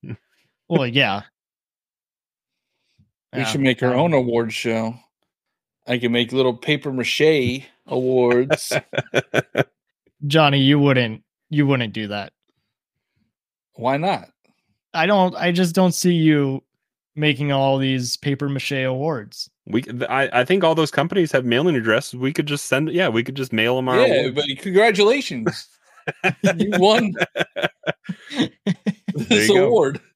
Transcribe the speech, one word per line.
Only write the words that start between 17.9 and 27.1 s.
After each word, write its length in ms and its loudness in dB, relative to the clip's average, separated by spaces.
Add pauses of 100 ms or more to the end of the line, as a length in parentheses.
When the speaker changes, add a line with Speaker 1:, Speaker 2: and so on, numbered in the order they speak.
Speaker 1:
paper 320 -4
mache 220 -6
awards. 800 -6 (160)
Speaker 3:
We, 160 0
th-, 260 -8
I, 200 0 (120)
I 40 2
think 180 0
all 100 4
those 160 0
companies 420 0
have 140 0
mailing 300 2
addresses. 400 0
We 180 -4
could 140 -2
just 180 -6
send, 260 0
yeah, 180 0
we 140 0
could 120 -8
just 180 -8
mail 240 2
'em 100 -4
our 120 2
Speaker 2:
Yeah, 220 4
Speaker 3:
awards. 140 -4
Speaker 2:
but 100 -2 (180)
congratulations. 1080 0
Speaker 3:
<laughs> 60 -20 (800)
Speaker 2:
You 200 0
won 360 4